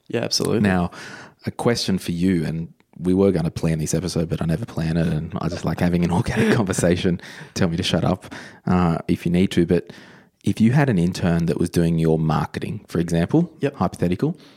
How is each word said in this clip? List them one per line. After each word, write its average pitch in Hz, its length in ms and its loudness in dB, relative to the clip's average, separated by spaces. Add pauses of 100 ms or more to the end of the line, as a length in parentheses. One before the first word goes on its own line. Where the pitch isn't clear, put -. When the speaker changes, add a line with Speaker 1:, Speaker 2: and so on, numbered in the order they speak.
Speaker 1:
Yeah, 117 120 -4
absolutely. 110 400 -2
Speaker 2:
Now, 92 300 2 (560)
a 101 40 -2
question 110 480 0
for - 140 -6
you, 85 320 2
and 80 280 -6 (260)
we 90 160 0
were 98 180 6
gonna 82 180 0
plan 80 280 -2
this 78 160 -2
episode, 82 340 -2
but 80 140 -4
I 80 40 -2
never 82 200 -2
plan 82 300 -4
it, 82 100 2
and 80 340 -4
I - 80 -4
just - 160 -6
like 82 160 -2
having 175 240 2
an - 60 0
organic 113 460 2
<laughs> - 0 -
conversation. 90 640 0 (340)
Tell 95 140 0
me 82 80 -2
to 95 60 -2
shut 85 220 0
up, - 220 0 (400)
uh, 90 320 4 (100)
if 87 160 0
you 87 80 0
need 92 200 2
to, 87 120 2
but 87 280 0 (500)
if 101 180 -2
you 117 120 6
had 143 180 4
an 95 80 2
intern 85 480 0
that 82 120 0
was 87 120 0
doing 85 280 2
your 80 200 2
marketing, 78 680 -4
for 87 100 -4
example, 85 640 0
Speaker 1:
Yep. 139 160 -4
Speaker 2:
hypothetical, - 600 -2 (200)